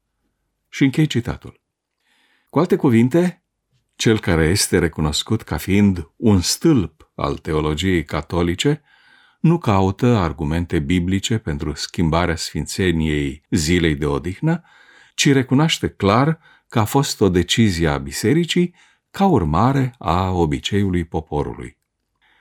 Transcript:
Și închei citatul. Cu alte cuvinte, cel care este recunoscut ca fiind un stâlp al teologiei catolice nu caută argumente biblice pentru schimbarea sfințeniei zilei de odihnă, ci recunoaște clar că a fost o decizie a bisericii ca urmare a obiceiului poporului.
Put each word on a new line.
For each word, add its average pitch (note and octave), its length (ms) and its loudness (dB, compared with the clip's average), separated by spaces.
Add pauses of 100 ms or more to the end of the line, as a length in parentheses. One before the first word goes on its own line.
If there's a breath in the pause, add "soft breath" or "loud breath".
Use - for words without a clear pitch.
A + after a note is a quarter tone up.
(680)
Și - 140 0
închei C#3+ 240 2
citatul. - 540 -6 (880)
Cu - 100 -2
alte F3+ 160 2
cuvinte, C#3 600 2 (600)
cel A2 240 2
care D#2+ 260 2
este F#2 340 0
recunoscut D#2+ 600 -2
ca - 160 -6
fiind F#2+ 580 0
un G2+ 260 2
stâlp - 760 -2
al C#2+ 220 -4
teologiei D#2 680 -2
catolice F2 760 -2 (580 soft breath)
nu E3 180 2
caută G2 480 0
argumente E2+ 760 -2
biblice F2+ 580 -2
pentru D2+ 360 -6
schimbarea E2 640 -2
sfințeniei D#2 1120 -4
zilei E2 460 0
de C#2+ 100 -6
odihnă, F2+ 580 -4 (500 soft breath)
ci - 180 2
recunoaște C3+ 580 0
clar B2 500 0 (280 soft breath)
că - 120 -2
a A2 40 2
fost - 380 0
o G2+ 80 6
decizie F2 580 2
a D2 100 0
bisericii D#3 800 0 (360 soft breath)
ca G3 140 0
urmare B2 720 2
a F#2 320 -2
obiceiului F2+ 760 -2
poporului. B1+ 720 -8 (640)